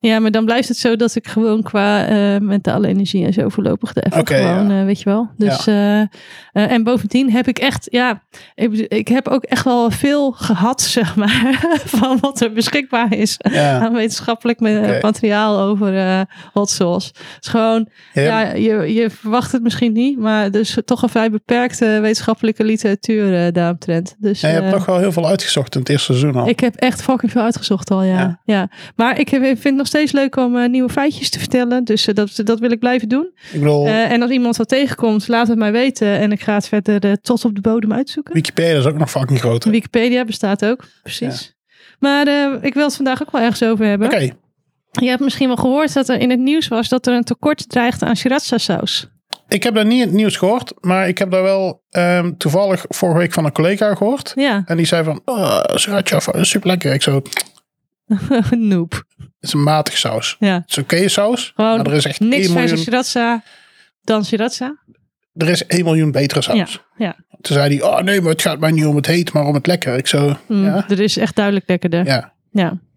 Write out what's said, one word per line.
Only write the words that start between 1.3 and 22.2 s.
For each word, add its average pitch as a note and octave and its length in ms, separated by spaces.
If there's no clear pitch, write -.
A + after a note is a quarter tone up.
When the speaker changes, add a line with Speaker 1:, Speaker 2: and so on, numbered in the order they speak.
Speaker 1:
qua, G#3 440
eh, G3+ 340
mentale G3+ 460
energie F#3+ 380
en G3 80
zo F#3+ 160
voorlopig - 460
er - 100
even E3 140
Speaker 2:
Oké, D#3 160
Speaker 1:
gewoon, F#3 340
Speaker 2:
ja. G3 100
Speaker 1:
eh, F#3+ 60
weet G3+ 140
je - 100
wel. A3 280
Dus, G3+ 280
Speaker 2:
Ja. G#3 440
Speaker 1:
eh, G#3 100
eh, - 80
en A#3 120
bovendien B3 480
heb B3 160
ik A#3+ 120
echt, - 320
ja, A#3+ 320
ik A#3 140
bedoel, G#3+ 200
ik G#3 180
heb C4 200
ook C4+ 160
echt A#3+ 200
wel A#3+ 280
veel C#4+ 400
gehad, A3 580
<laughs> - 80
zeg G3 180
maar, C4 680
van B3+ 340
wat C#4 220
er A#3 120
beschikbaar A#3 600
is G#3+ 220
Speaker 2:
Ja. C#3+ 280
Speaker 1:
aan A3+ 140
wetenschappelijk A#3 680
ma-, G#3+ 200
Speaker 2:
Oké. G#3 220
Speaker 1:
materiaal G#3 580
over, G3 380
eh, F#3 240
hot G3+ 160
sauce. F3+ 380
Het - 360
is - 60
gewoon, A3+ 380
Speaker 2:
Ja. - 80
Speaker 1:
ja, A3 320
je, G#3+ 400
je A3+ 160
verwacht A3+ 420
het B3 120
misschien A#3 300
niet, B3+ 260
maar G#3+ 260
er G3 140
is - 260
toch - 160
een A#3+ 80
vrij A3+ 220
beperkte A#3+ 680
wetenschappelijke A3 640